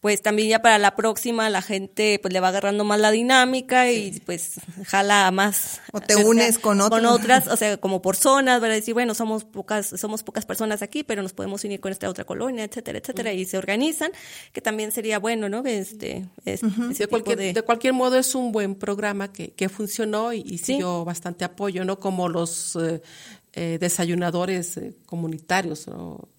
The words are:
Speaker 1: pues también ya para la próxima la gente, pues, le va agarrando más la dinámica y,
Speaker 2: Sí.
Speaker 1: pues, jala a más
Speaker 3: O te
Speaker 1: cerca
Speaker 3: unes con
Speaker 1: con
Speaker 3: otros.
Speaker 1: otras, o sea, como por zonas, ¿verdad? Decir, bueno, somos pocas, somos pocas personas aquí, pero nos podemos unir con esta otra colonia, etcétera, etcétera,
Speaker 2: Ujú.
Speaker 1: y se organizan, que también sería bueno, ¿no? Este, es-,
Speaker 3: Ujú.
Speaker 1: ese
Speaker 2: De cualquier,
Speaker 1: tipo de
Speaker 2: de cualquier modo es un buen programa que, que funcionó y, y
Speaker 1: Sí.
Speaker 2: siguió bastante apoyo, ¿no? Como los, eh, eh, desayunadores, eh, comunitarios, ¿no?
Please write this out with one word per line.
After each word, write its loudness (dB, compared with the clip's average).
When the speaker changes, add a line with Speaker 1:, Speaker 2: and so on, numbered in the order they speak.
Speaker 1:
pues 0
también 2
ya 4
para 8
la 4
próxima 0
la 0
gente, 0
pues, -2
le 2
va 4
agarrando 0
más 2
la 6
dinámica 4
y, -2
Speaker 2:
Sí. -12
Speaker 1:
pues, -6
jala 4
a 6
más 0
Speaker 3:
O -4
te 4
Speaker 1:
cerca 8
Speaker 3:
unes 6
con 4
Speaker 1:
con 6
Speaker 3:
otros. 8
Speaker 1:
otras, 4
o 2
sea, 2
como 0
por 0
zonas, 4
¿verdad? 2
Decir, -2
bueno, 0
somos -4
pocas, -6
somos -6
pocas -8
personas -4
aquí, -6
pero -4
nos -8
podemos -6
unir -6
con -6
esta -6
otra -8
colonia, -4
etcétera, -8
etcétera, -6
Speaker 2:
Ujú. -4
Speaker 1:
y -2
se -4
organizan, -2
que -8
también -4
sería -2
bueno, -2
¿no? -4
Este, -6
es-, -6
Speaker 3:
Ujú. -2
Speaker 1:
ese -2
Speaker 2:
De -2
cualquier, -2
Speaker 1:
tipo -4
de -4
Speaker 2:
de 0
cualquier 0
modo 2
es 0
un -2
buen -2
programa -4
que, -12
que -4
funcionó -4
y, -6
y -8
Speaker 1:
Sí. -8
Speaker 2:
siguió -2
bastante -6
apoyo, -4
¿no? -4
Como -2
los, -4
eh, -2
eh, -4
desayunadores, -2
eh, -12
comunitarios, -4
¿no? -14